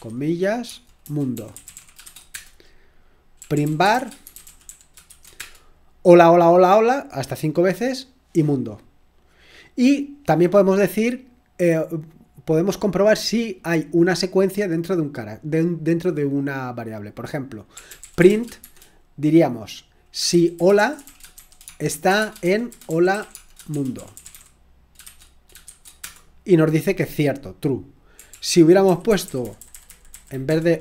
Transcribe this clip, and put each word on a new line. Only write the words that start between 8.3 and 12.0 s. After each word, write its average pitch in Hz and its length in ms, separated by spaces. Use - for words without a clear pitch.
y 165 80
mundo. 123 400
Y 277 400
también 160 240
podemos 190 260
decir, 214 500
eh, 165 260